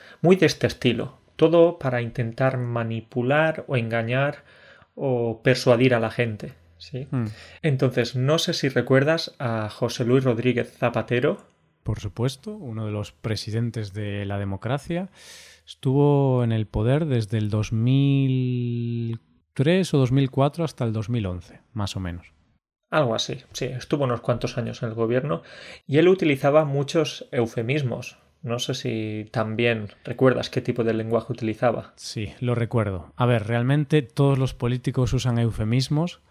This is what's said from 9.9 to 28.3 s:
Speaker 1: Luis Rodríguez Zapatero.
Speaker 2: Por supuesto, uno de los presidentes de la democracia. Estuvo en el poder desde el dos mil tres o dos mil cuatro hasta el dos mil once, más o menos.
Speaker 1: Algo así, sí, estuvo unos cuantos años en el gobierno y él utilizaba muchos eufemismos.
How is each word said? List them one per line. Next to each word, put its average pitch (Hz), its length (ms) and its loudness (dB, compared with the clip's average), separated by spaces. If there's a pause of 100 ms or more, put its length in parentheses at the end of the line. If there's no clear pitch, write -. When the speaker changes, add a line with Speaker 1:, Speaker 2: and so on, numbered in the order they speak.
Speaker 1:
Luis 127 180 4
Rodríguez 120 540 0
Zapatero. 123 600 0 (460)
Speaker 2:
Por 110 160 -4
supuesto, 131 560 -6
uno 113 300 -8
de 107 60 -6
los 104 200 -6
presidentes 110 840 -4
de 101 320 -6
la 101 120 -4
democracia. 120 720 -4 (560)
Estuvo 139 800 2
en 117 80 2
el 110 160 0
poder 127 380 0
desde 113 340 0
el 107 100 0
dos 107 240 -2
mil 123 1500 0 (340)
tres 165 420 2
o - 20 4
dos 131 140 4
mil 135 180 4
cuatro 143 340 0
hasta 135 220 -4
el 110 80 -2
dos 107 160 -6
mil 120 160 -2
once, 90 340 -8 (140)
más 101 220 -4
o 101 40 -6
menos. 87 340 -8 (580)
Speaker 1:
Algo 123 240 2
así, 131 360 -6
sí, - 140 -8
estuvo 135 380 -4
unos 120 180 -2
cuantos 127 380 -4
años 117 240 -6
en 117 60 -4
el 110 60 -8
gobierno 127 460 0 (460)
y 139 100 2
él 165 100 6
utilizaba 151 580 4
muchos 143 680 -2
eufemismos. 120 880 -2 (240)